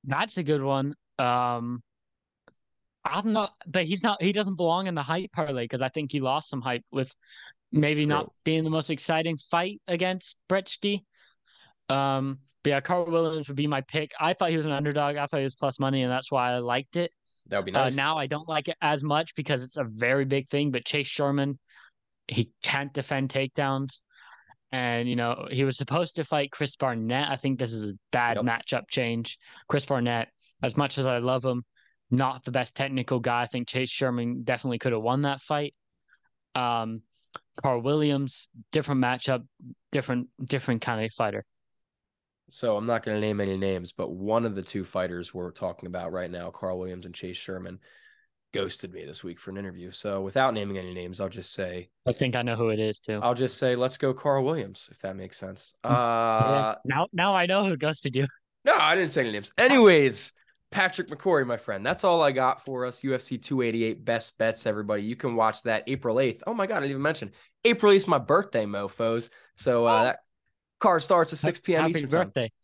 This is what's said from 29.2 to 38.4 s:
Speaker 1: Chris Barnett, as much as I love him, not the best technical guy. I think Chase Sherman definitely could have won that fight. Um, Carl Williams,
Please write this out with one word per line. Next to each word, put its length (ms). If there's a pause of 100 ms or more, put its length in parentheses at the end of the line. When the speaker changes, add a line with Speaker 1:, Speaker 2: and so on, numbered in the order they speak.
Speaker 1:
Chris 160
Barnett, 440 (340)
as 140
much 200
as 100
I 120
love 260
him, 200 (460)
not 340
the 60
best 240
technical 460
guy. 220
I 40
think 220
Chase 220
Sherman 520
definitely 360
could 140
have 100
won 200
that 200
fight. 320 (800)
Um, 480 (600)
Carl 200
Williams, 640 (240)